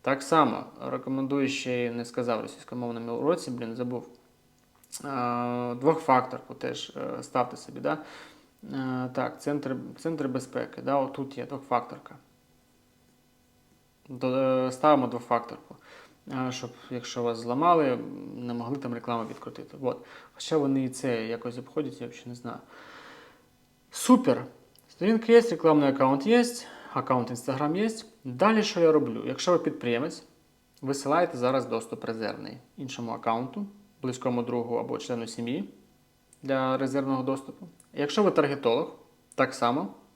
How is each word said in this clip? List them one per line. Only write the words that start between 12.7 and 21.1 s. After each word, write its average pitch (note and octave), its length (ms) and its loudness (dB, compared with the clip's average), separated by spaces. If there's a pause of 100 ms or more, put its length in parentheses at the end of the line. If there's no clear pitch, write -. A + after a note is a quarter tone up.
До, C3 200 -4
е, C3 440 2
ставимо C#3 340 6
двохфакторку, - 680 -4 (520)
е, C3 240 -4
щоб, B2 180 -8 (200)
якщо B2 320 -6
вас A#2 160 0
зламали, C3+ 600 4 (380)
не A#2+ 180 -6
могли A#2+ 220 -4
там B2 180 -6
рекламу A#2 340 -4
відкрутити. - 540 -14
От. - 240 -4 (300)
Хоча - 200 -2
вони C3+ 280 2
і B2+ 40 -2
це A#2+ 380 -2